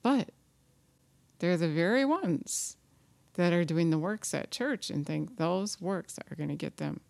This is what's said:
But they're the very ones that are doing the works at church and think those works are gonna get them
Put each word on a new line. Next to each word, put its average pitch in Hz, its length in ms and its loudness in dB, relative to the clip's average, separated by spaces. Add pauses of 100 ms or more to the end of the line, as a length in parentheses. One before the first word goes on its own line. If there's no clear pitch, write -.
But 247 280 2 (1080)
they're 175 160 4
the 165 120 2
very 180 360 4
ones 285 720 -2 (580)
that 175 180 4
are 175 120 4
doing 160 260 2
the 156 80 4
works 202 360 -4
at - 160 -4
church - 400 -4
and 147 160 -2
think 151 300 -4
those 185 440 -2
works 185 380 -6
are - 180 -12
gonna 147 200 -4
get - 200 -8
them 147 340 -6